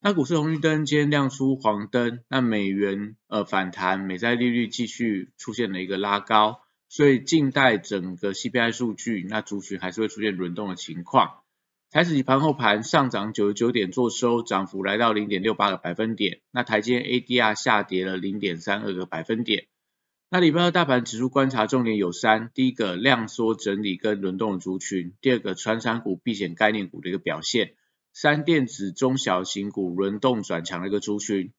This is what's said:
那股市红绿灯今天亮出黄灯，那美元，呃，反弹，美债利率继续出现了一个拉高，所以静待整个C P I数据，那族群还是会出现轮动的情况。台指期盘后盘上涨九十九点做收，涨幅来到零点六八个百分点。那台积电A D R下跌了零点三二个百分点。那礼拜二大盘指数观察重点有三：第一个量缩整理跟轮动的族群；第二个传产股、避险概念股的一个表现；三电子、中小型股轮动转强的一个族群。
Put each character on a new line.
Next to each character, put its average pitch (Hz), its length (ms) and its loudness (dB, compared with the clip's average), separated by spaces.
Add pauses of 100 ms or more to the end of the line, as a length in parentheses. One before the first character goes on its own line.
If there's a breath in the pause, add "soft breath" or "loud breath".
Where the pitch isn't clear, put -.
那 208 140 2
股 160 100 2
市 165 140 0
红 156 140 0
绿 156 60 -2
灯 156 280 2
今 147 120 2
天 147 120 4
亮 143 180 2
出 135 280 0
黄 107 320 -2
灯， 120 400 0
那 135 120 0
美 110 260 0
元， 101 500 -2 (120)
呃， 104 160 0
反 95 260 -2
弹， 95 300 -2
美 92 180 -4
债 117 160 0
利 123 140 0
率 117 200 0
继 117 180 -6
续 107 500 -4
出 - 160 -12
现 104 200 -4
了 92 80 -4
一 92 60 -6
个 95 120 -4
拉 101 220 0
高， 107 400 4 (280 soft breath)
所 - 180 2
以 131 140 6
静 151 300 2
待 131 260 4
整 92 400 -4
个 98 160 -4
C - 160 -6
P 113 100 -2
I 117 140 2
数 117 220 -4
据， 98 340 -6
那 107 120 -4
族 101 200 -8
群 95 180 -10
还 92 120 -6
是 90 120 -6
会 110 60 -2
出 - 140 -8
现 104 140 -2
轮 87 180 -4
动 104 140 -8
的 92 80 -8
情 85 260 -12
况。 107 380 0 (500)
台 151 120 4
指 175 120 0
期 135 80 2
盘 135 180 4
后 151 140 4
盘 110 280 2
上 135 280 2
涨 104 240 -4
九 101 140 2
十 104 60 0
九 117 180 2
点 101 180 0
做 120 180 0
收， 117 340 0
涨 98 240 -2
幅 95 160 -8
来 98 140 0
到 113 160 2
零 104 160 -2
点 95 140 -2
六 110 100 2
八 101 180 0
个 95 60 -2
百 87 160 -6
分 113 240 -2
点。 95 240 -2 (100)
那 123 120 -2
台 110 180 2
积 113 120 0
电 120 100 2
A 123 180 0
D 123 180 0
R 110 160 4
下 107 280 2
跌 92 240 -2
了 95 100 -4
零 95 220 -4
点 95 180 -2
三 101 240 -4
二 101 140 -4
个 92 100 -4
百 160 180 -8
分 113 220 -2
点。 107 220 -2 (600)
那 180 120 2
礼 170 100 6
拜 165 140 2
二 175 80 4
大 175 120 4
盘 127 200 2
指 110 140 -8
数 127 100 0
观 135 220 2
察 110 180 0
重 127 160 2
点 110 120 0
有 95 140 0
三： 110 420 2
第 131 140 2
一 127 60 2
个 98 240 -2
量 117 320 2
缩 113 260 0
整 101 300 -2
理 95 120 -2
跟 107 240 -2
轮 95 160 -2
动 104 180 -2
的 92 40 -4
族 92 220 -6
群； 92 400 -6
第 135 100 2
二 123 80 4
个 95 160 -4
传 110 240 -2
产 117 220 -2
股、 104 160 -4
避 113 180 -4
险 90 220 -6
概 107 160 4
念 104 160 -4
股 85 120 -14
的 82 80 -8
一 90 40 -4
个 95 60 -4
表 80 220 -6
现； 104 340 0 (380)
三 151 320 0
电 147 220 4
子、 98 240 -6
中 131 260 0
小 95 280 0
型 101 260 -6
股 92 240 -4
轮 98 240 -2
动 120 240 2
转 82 220 -4
强 87 180 -8
的 95 60 -6
一 - 20 -4
个 101 80 -2
族 104 220 -4
群。 98 380 -2